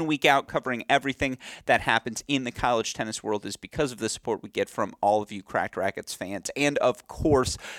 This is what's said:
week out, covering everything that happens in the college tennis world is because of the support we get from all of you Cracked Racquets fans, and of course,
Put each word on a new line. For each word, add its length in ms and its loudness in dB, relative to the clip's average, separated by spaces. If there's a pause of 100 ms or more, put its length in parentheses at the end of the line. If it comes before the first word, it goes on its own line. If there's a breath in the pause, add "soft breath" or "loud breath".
week 200 2
out, 220 6
covering 420 -4
everything 480 2 (280 loud breath)
that 160 4
happens 460 0
in 160 0
the 80 -6
college 420 0
tennis 300 -6
world 220 -2
is 100 -6
because 360 -4
of 80 -14
the 100 -2
support 340 -4
we 60 -14
get 200 0
from 320 -4
all 200 4
of 100 -10
you 120 -10
Cracked 340 -2
Racquets 360 -4
fans, 420 -8
and 240 0
of 280 0
course, 500 2 (220 loud breath)